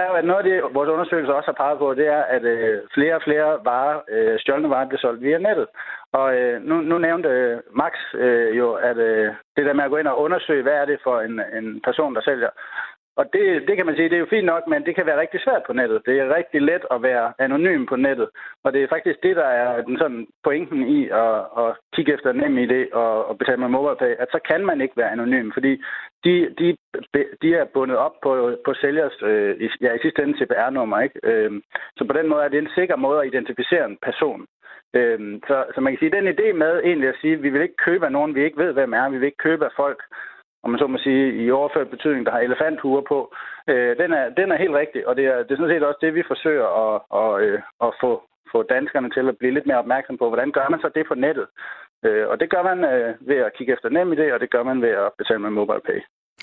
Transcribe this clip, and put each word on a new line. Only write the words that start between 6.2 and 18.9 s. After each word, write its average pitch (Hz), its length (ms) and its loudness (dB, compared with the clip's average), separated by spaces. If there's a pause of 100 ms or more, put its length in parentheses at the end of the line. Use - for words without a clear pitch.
øh, 123 340 0
nu, 160 120 2
nu 165 160 0
nævnte, 165 320 -2
øh, 123 280 0 (180)
Max, 156 180 -2 (200)
øh, 117 440 2
jo, 120 160 2
at, 120 240 0
øh, 110 300 2 (280)
det 143 100 2
der 143 80 2
med 143 100 0
at 139 60 -2
gå 147 80 0
ind 156 100 0
og 135 140 0
undersøge, 143 420 0
hvad 139 100 2
er 143 120 0
det 143 180 -2
for 123 180 0
en, 113 140 -6 (220)
en 110 260 -10
person, 131 320 -2
der 110 60 -4
sælger. 123 280 0 (720)
Og 139 140 2
det, 202 100 2 (240)
det 196 100 2
kan 180 80 0
man 156 100 -2
sige, 165 140 2
det 175 80 2
er 170 80 0
jo - 100 -4
fint 202 100 2
nok, 165 220 0
men 156 180 0
det 175 100 -2
kan 185 100 2
være 151 180 2
rigtig 170 200 -6
svært 240 240 2
på 123 60 -4
nettet. 117 320 0
Det 127 140 2
er 135 180 2
rigtig 160 240 0
let 165 220 0 (120)
at 117 140 -2
være 120 300 0
anonym 143 460 0
på 131 100 -4
nettet. 127 340 0 (340)
Og 135 100 0
det 139 100 2
er 131 120 -2